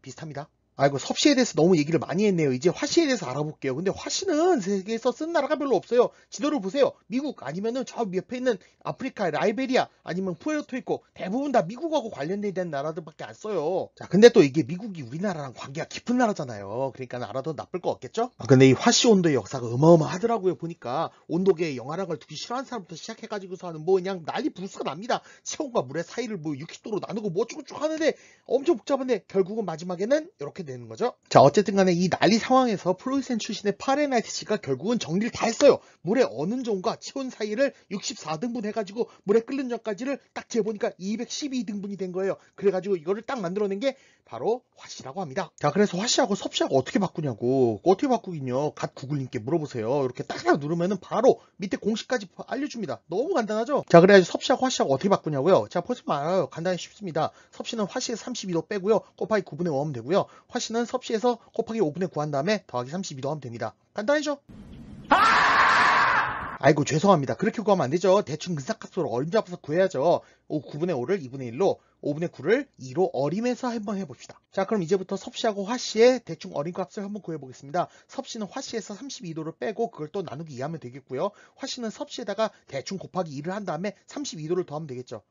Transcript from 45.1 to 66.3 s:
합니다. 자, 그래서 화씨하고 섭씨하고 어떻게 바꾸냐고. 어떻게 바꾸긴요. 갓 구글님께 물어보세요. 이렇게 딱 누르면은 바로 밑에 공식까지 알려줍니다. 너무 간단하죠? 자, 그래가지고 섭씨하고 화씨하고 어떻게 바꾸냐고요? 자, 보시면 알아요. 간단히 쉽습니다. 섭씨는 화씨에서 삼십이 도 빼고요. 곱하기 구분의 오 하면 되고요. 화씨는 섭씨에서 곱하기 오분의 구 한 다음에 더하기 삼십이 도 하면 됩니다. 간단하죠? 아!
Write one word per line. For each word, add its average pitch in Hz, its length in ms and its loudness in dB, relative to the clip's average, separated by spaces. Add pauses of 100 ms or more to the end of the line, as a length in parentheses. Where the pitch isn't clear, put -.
합니다. 165 380 -6
자, 147 140 2
그래서 185 260 2
화씨하고 214 380 2
섭씨하고 190 420 0
어떻게 131 220 2
바꾸냐고. 127 840 0
어떻게 190 240 4
바꾸긴요. 147 640 -2
갓 - 240 -8
구글님께 131 440 -6
물어보세요. 135 640 -2
이렇게 127 180 -6
딱 - 180 -8 (180)
누르면은 170 420 -2
바로 226 400 4 (160)
밑에 196 180 -4
공식까지 220 520 -4 (200)
알려줍니다. 233 600 -6
너무 262 260 -2
간단하죠? 233 560 0
자, 170 100 12
그래가지고 190 320 10
섭씨하고 - 340 0
화씨하고 233 280 0
어떻게 185 160 0
바꾸냐고요? 151 600 4
자, 175 120 -2
보시면 240 340 -4
알아요. 156 340 0
간단히 175 280 -4
쉽습니다. 165 540 -6 (200)
섭씨는 226 340 -6
화씨에서 - 380 -6
삼십이 208 300 -8
도 165 120 0
빼고요. 202 360 0 (160)
곱하기 208 260 -2
구분의 160 300 -4
오 135 80 0
하면 156 100 -4
되고요. 131 360 0 (200)
화씨는 240 380 -4
섭씨에서 247 540 -2 (140)
곱하기 226 260 -4
오분의 170 300 0
구 151 120 -4
한 151 80 -4
다음에 165 380 0
더하기 123 240 -6
삼십이 165 300 -8
도 135 100 -4
하면 156 100 -8
됩니다. 117 320 -8 (200)
간단하죠? 285 440 0 (720)
아! 330 80 8 (1500)